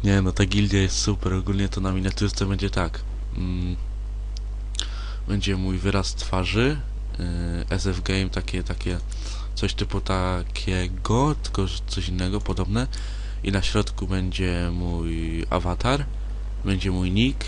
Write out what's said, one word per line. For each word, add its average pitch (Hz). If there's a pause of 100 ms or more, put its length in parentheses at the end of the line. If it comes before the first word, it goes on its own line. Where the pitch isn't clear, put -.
Nie 98
no, 92
ta 101
gildia 98
jest 92
super. 95
Ogólnie 98
to -
na 92
miniaturce 95
będzie 98
tak. 87 (360)
Mm, 90 (1500)
będzie 98
mój 92
wyraz 95
twarzy, 104 (400)
y, 90 (460)
S 95
F 90
Game, 95
takie, 92
takie 90 (560)
coś -
typu 98
takiego, 92
tylko -
że 87
coś 90
innego, 92
podobne. 98 (560)
I 98
na 98
środku -
będzie 90
mój 82
awatar, 92 (600)
będzie 95
mój 90
nick. 117